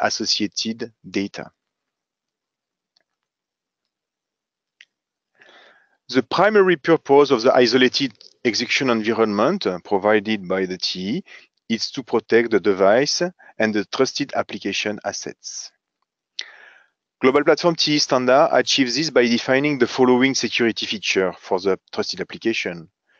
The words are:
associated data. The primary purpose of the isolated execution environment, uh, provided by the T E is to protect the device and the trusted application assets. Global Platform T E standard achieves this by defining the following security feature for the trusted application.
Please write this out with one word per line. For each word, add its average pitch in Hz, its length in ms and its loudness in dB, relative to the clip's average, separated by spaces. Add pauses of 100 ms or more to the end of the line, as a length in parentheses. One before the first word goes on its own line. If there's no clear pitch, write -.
associated 113 880 -4 (180)
data. 98 420 -8 (4000)
The 131 140 0
primary 190 520 2
purpose 143 560 2
of 117 120 2
the 127 120 4
isolated 127 580 2 (300)
execution 120 460 -2
environment, 113 760 0
uh, 90 180 -4
provided 104 640 0
by 95 180 -2
the 90 120 -6
T 95 400 -6
E 196 60 -10 (460)
is 113 220 -4
to 135 120 -10
protect 117 480 0
the 107 80 2
device 101 640 2 (340)
and 110 160 0
the 101 120 -2
trusted - 500 -4
application 104 720 -6
assets. - 640 -12 (1500)
Global 135 220 4
Platform 165 320 2
T 151 200 0
E 147 40 0
standard 131 520 2
achieves 127 440 0
this 151 140 -4
by 127 140 2
defining 135 560 0
the 120 80 2
following 127 480 2
security 117 500 -2
feature 95 540 -2
for 95 200 -4
the 92 200 0 (120)
trusted - 300 -6
application. 90 680 -6 (300)